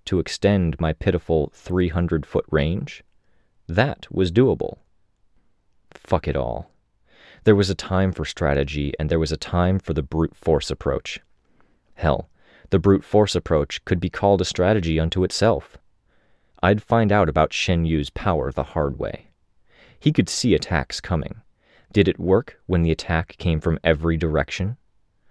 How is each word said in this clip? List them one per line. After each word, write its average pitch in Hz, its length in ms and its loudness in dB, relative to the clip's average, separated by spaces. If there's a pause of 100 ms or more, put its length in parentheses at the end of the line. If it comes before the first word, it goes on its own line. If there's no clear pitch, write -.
to 92 120 -2
extend 92 600 0
my 80 120 0
pitiful 82 600 -2
three 90 340 -2
hundred 82 380 -2
foot - 240 -4
range. 80 540 -2 (640)
That 110 420 -2
was 92 220 0
doable. 113 460 0 (1120)
Fuck - 340 -4
it 71 100 -2
all. 60 340 -6 (760)
There 107 100 6
was 98 160 2
a 92 40 -2
time 92 380 0
for 80 120 -6
strategy, 71 720 -2
and 76 100 -2
there 80 120 2
was 78 100 -2
a 80 60 -4
time 90 420 0
for - 140 -6
the 76 100 -2
brute 78 320 -2
force - 360 0
approach. - 500 -6 (760)
Hell, - 340 -2 (420)
the 98 80 4
brute 95 260 4
force 104 320 2
approach 78 480 -2
could 87 160 -2
be 87 100 -4
called 101 300 2
a 92 40 -2
strategy 90 540 0
unto 82 240 0
itself. - 560 -2 (840)
I'd 104 200 4
find 113 300 2
out 101 160 4
about 78 240 2
Shen 85 320 0
Yu's 80 260 0
power 73 400 -2
the 69 140 -4
hard 71 340 -4
way. - 300 -10 (720)
He 151 120 2
could - 160 2
see - 260 0
attacks - 460 -2
coming. - 420 -4 (500)
Did 98 160 4
it - 100 0
work 95 480 0
when 90 160 2
the 82 80 4
attack - 480 -2
came 80 220 0
from 82 240 0
every 82 320 2
direction? 80 600 -2 (540)